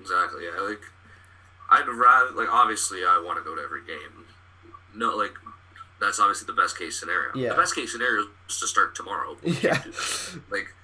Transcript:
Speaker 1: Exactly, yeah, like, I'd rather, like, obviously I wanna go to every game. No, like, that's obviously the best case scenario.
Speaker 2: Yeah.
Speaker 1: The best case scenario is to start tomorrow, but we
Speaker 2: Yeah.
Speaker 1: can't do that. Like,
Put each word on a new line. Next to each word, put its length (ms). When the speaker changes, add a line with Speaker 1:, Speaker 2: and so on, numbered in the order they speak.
Speaker 1:
Exactly, 440
yeah, 160
like, 220
I'd 160
rather, 460
like, 200
obviously 520
I 200
wanna 180
go 120
to 80
every 220
game. 420
No, 220
like, 180
that's 180
obviously 280
the 140
best 180
case 200
scenario. 360
Speaker 2:
Yeah. 160
Speaker 1:
The 60
best 180
case 180
scenario 360
is 120
to 60
start 280
tomorrow, 400
but 100
we 80
Speaker 2:
Yeah. 240
Speaker 1:
can't 80
do 80
that. 480
Like, 340